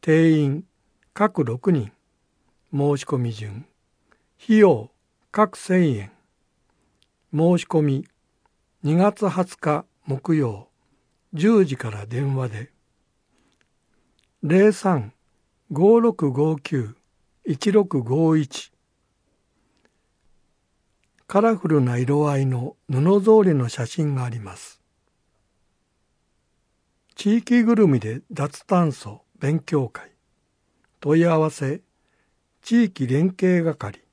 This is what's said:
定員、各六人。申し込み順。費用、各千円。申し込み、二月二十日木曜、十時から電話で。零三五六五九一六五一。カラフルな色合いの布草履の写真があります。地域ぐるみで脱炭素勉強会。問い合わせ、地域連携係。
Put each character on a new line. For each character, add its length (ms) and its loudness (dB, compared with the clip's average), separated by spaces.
定 360 4
員、 260 -2
各 280 -2
六 300 -2
人。 180 -2
申 280 -2
し 60 -12
込 120 -4
み 160 -4
順。 320 -14
費 140 4
用、 320 4
各 260 0
千 380 0
円。 160 -12
申 260 2
し 60 -6
込 160 0
み、 260 -2
二 140 0
月 300 0
二 200 -2
十 100 -20
日 300 -4
木 320 -4
曜、 320 -4
十 320 2
時 140 -6
か 120 -8
ら 140 -12
電 320 -4
話 140 -4
で。 260 -14
零 280 4
三 420 -2
五 260 4
六 320 0
五 280 0
九 360 -8
一 280 -2
六 300 2
五 340 0
一。 340 -4
カ 140 0
ラ 160 2
フ 120 -6
ル 120 4
な 160 0
色 340 0
合 80 -2
い 80 0
の 300 -6
布 120 -2
草 100 2
履 240 6
の 140 0
写 180 -8
真 280 -4
が 100 -4
あ 60 -8
り 80 -10
ま 180 -14
す。 240 -20
地 240 0
域 240 2
ぐ 120 4
る 120 4
み 120 4
で 220 -8
脱 360 -10
炭 260 2
素 300 -16
勉 180 -2
強 300 -4
会。 240 -20
問 180 0
い 60 4
合 160 2
わ 100 0
せ、 300 -6
地 220 2
域 220 -4
連 300 0
携 280 0
係。 360 -6